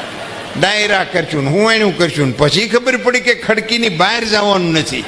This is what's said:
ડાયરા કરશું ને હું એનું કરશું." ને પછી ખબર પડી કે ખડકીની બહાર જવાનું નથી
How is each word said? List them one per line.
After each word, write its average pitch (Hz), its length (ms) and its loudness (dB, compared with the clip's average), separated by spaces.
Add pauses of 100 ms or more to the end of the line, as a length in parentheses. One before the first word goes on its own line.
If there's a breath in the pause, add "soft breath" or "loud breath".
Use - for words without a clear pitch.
(600)
ડાયરા 202 440 2
કરશું 151 400 -2
ને 135 60 0
હું 208 220 4
એનું 214 260 2
કરશું." 147 300 0
ને 123 100 0
પછી 147 300 2
ખબર 247 300 0
પડી 247 220 0
કે 240 160 0
ખડકીની 220 540 0
બહાર 196 340 0
જવાનું 202 500 2
નથી 151 340 -2